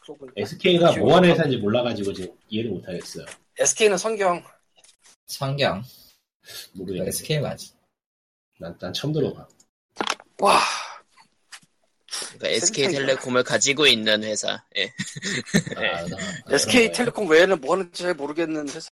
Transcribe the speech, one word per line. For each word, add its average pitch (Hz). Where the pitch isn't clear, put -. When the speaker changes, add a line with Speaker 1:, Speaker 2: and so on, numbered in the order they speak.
Speaker 1:
그러고 -
보니까. 127
Speaker 2:
에스케이가 170
Speaker 1:
기억이 107
Speaker 2:
뭐 127
하는 180
Speaker 1:
안 -
나. 165
Speaker 2:
회사인지 143
몰라가지고 104
지금 90
이해를 110
못하겠어요. 85
Speaker 1:
에스케이는 185
성경. 196
Speaker 3:
성경. 135
Speaker 2:
모르겠네. 90
Speaker 3:
에스케이 151
맞아. 87
Speaker 2:
난, 85
난 90
처음 143
들어봐. 131
Speaker 1:
와. 202
Speaker 4:
그러니까 -
에스케이 113
Speaker 1:
센터인가? 139
Speaker 4:
텔레콤을 127
가지고 127
있는 110
회사. 104
예. 95
Speaker 2:
아, -
Speaker 4:
예. 87
Speaker 2:
나, 87
나 -
Speaker 1:
에스케이 233
Speaker 2:
그런 226
거예요. 214
Speaker 1:
텔레콤 233
외에는 170
뭐 135
하는지 180
잘 180
모르겠는 151
회사. 156